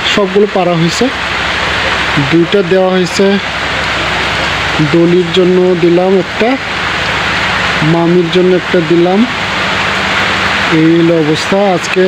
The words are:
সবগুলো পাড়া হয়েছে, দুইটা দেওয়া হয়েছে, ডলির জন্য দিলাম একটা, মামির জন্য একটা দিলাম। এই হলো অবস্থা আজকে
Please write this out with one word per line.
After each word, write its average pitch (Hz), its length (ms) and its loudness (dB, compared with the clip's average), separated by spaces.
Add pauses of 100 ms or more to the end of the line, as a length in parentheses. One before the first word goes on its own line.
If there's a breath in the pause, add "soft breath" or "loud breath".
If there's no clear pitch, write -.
(140)
সবগুলো 202 400 2
পাড়া 175 260 2
হয়েছে, 170 240 0 (1300)
দুইটা 170 300 2 (100)
দেওয়া 185 200 2
হয়েছে, 185 360 0 (1700)
ডলির 170 440 2
জন্য 180 220 4 (260)
দিলাম 180 280 4 (120)
একটা, - 240 -2 (1400)
মামির 170 420 2
জন্য 185 160 4 (120)
একটা - 160 0 (120)
দিলাম। 180 300 4 (1600)
এই 160 160 4
হলো 170 180 4 (100)
অবস্থা 156 340 0 (180)
আজকে - 320 -2